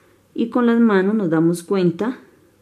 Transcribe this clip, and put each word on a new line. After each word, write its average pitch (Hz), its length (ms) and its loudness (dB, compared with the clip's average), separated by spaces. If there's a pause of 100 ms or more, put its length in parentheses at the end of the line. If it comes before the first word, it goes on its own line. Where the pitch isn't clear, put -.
(360)
Y 233 140 -2
con 247 160 0
las 233 140 2
manos 208 360 2
nos 202 140 -2
damos 165 340 0
cuenta 190 560 -2 (420)